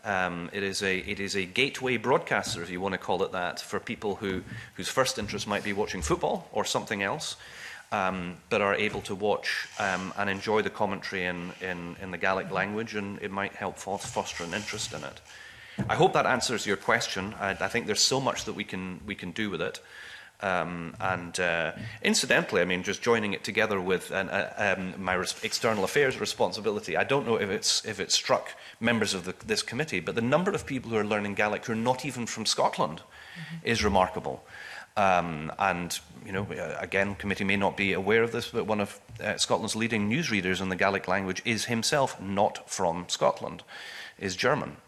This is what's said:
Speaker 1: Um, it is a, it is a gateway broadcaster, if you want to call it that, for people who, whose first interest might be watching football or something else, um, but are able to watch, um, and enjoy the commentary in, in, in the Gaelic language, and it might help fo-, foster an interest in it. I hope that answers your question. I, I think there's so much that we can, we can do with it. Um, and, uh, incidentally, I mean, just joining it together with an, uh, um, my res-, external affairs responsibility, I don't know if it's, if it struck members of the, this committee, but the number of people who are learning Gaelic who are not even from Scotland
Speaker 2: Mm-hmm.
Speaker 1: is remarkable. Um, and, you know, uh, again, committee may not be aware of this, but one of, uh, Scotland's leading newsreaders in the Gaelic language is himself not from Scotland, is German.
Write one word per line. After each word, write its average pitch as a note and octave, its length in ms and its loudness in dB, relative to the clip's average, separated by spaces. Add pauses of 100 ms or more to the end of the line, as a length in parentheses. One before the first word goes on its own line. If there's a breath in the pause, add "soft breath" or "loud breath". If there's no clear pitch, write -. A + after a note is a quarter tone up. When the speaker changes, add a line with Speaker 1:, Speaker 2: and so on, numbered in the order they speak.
Speaker 1:
Um, F2+ 480 0
it G2 100 -2
is G2 180 -2
a, F#2+ 180 2
it G2 200 -6
is G2 160 -4
a F#2+ 100 0
gateway B2+ 520 0
broadcaster, A2+ 640 2
if F2 60 -8
you F2+ 100 -2
want F#2+ 140 0
to F2+ 40 -2
call F#2 260 0
it - 100 -2
that, F2+ 260 -2
for - 220 -6
people G#2 340 -4
who, F#2+ 260 -2 (340 loud breath)
whose F#2 120 -6
first - 320 2
interest G#2+ 280 -6
might G2+ 160 0
be G#2 100 -2
watching F#2+ 280 -2
football F3 520 0
or G#2 100 0
something G#2 400 -2
else, C3 320 -2 (560 loud breath)
um, F#2 460 0 (120)
but G#2+ 120 4
are G2+ 140 6
able G#2 260 0
to G2+ 140 -6
watch, - 520 0 (100)
um, F#2 400 0
and G2+ 120 2
enjoy G#2 320 2
the G2 80 0
commentary G2 560 -2
in, F2 340 -4
in, F2 420 -6
in F#2+ 100 -8
the F2 60 -8
Gaelic F#2+ 320 2
language, G#2 460 -2
and G2+ 260 -4
it G2 100 -6
might G2 200 -4
help - 260 -6
fo-, F#2+ 200 -6
foster - 480 -4
an E2+ 80 -6
interest G#2 400 -4
in D#2 100 -8
it. - 160 -12 (680 loud breath)
I - 60 4
hope E3+ 180 6
that C#3+ 120 4
answers A#2 400 2
your G2+ 120 2
question. A2 600 0
I, G2 120 0
I F#2 160 -2
think A#2 180 -2
there's G#2 160 0
so C3 200 4
much - 240 0
that A2 80 -4
we G#2 100 -6
can, F#2 420 -6
we G2+ 100 -6
can F2+ 160 -8
do G#2+ 180 -2
with E2 120 -2
it. - 200 -4 (600 loud breath)
Um, F2 600 0
and, F2 380 -2
uh, E2 320 2 (300 loud breath)
incidentally, C#3 600 4
I F2 40 6
mean, F2+ 180 0
just - 180 -2
joining G#2+ 320 4
it - 100 -6
together G#2+ 380 2
with F2+ 300 2
an, F#2 180 0
uh, G2 480 0
um, F#2 260 -6
my F#2 100 2
res-, F2+ 300 0
external A2 400 2
affairs C3 360 2
responsibility, G#2 760 0
I F#2+ 80 4
don't C3 220 2
know A2+ 100 4
if G#2 140 0
it's, - 360 2
if G#2 140 -6
it F2+ 120 -2
struck - 400 2 (280 loud breath)
members A2+ 340 2
of F2 120 -2
the, F2+ 100 -6 (100)
this G#2+ 160 0
committee, B2 380 -2
but E2+ 160 -2
the A#2 60 2
number D#3 300 4
of - 140 -2
people A#2 260 -4
who A2 60 2
are G#2 60 4
learning G#2 320 0
Gaelic G#2 300 2
who A#2 80 -2
are - 20 2
not B2 300 2
even B2 200 -4
from G#2+ 200 -6
Scotland D3+ 560 0 (380 loud breath)
Speaker 2:
Mm-hmm. D#3+ 280 -8
Speaker 1:
is A2 160 2
remarkable. F#2 600 4 (540 loud breath)
Um, E2+ 640 4
and, F2 380 0 (280)
you G2 80 -10
know, G2 100 0
uh, E2 360 -4
again, G2 360 0
committee G2+ 300 -2
may G2 100 4
not G2 220 2
be G2 160 2
aware G#2 300 6
of A#2 80 0
this, A#2 180 -2
but - 160 0
one G#2 160 2
of, - 180 -4 (240)
uh, G#2 140 0
Scotland's A2 380 2
leading A2 340 2
newsreaders G#2 520 2
in F#2+ 80 0
the F#2 60 0
Gaelic G2 320 2
language F#2 380 0
is A2+ 200 0
himself A#2+ 540 2
not G2 500 0
from F2 380 0
Scotland, - 560 0 (540 loud breath)
is F#2 180 -4
German. A2+ 400 0 (120)